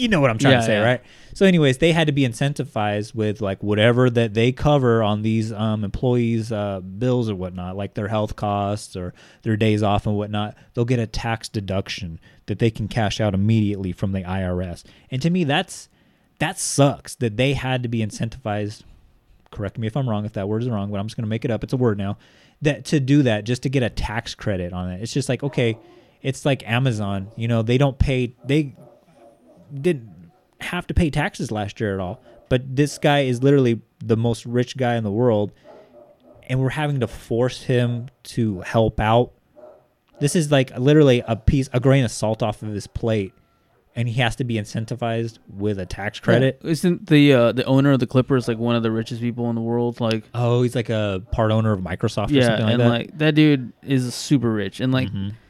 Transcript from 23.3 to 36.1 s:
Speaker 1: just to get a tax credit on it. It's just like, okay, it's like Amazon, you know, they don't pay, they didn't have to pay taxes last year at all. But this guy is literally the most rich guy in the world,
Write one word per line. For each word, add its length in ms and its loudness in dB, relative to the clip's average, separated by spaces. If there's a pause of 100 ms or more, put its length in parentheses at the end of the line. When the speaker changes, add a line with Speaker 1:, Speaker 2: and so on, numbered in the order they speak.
Speaker 1:
just 180 -4
to 60 -2
get 140 0
a 60 0
tax 460 -6
credit 380 -4
on 180 -4
it. 100 -8
It's 120 -8
just 160 -2
like, 140 -2
okay, 340 0 (460)
it's 220 -4
like 240 -2
Amazon, 640 -2
you 120 -4
know, 160 2
they 160 4
don't 180 2
pay, 380 0 (100)
they 300 0 (1000)
didn't 360 -2 (500)
have 280 -8
to 60 -4
pay 160 4
taxes 420 -4
last 280 -4
year 160 0
at 40 -4
all. 220 -6 (280)
But 260 -2
this 240 0
guy 220 2
is 200 0
literally 400 4 (220)
the 140 2
most 280 -2
rich 320 -2
guy 200 0
in 60 -4
the 80 -2
world, 400 2 (960)